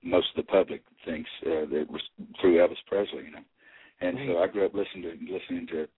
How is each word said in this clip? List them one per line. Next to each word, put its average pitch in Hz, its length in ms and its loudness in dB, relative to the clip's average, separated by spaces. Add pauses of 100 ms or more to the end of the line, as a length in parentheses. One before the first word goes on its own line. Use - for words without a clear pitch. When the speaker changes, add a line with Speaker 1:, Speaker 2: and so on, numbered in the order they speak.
Speaker 1:
most 87 320 2
of - 100 -4
the - 60 -6
public 82 320 4 (220)
thinks, 80 240 -6 (160)
uh, 78 260 0
that 76 180 -2
was 76 120 -8 (400)
through 87 160 8
Elvis 87 180 6 (140)
Presley, 98 340 -2
you 76 80 -16
know, 73 80 -18 (600)
and 90 160 -2 (100)
so 90 60 0
Speaker 2:
Right. 87 160 2
Speaker 1:
I - 20 -8
grew 101 140 0
up 95 80 -2
listening 98 300 -4
to, 82 300 -10
listening 87 340 -8
to 78 200 -4 (100)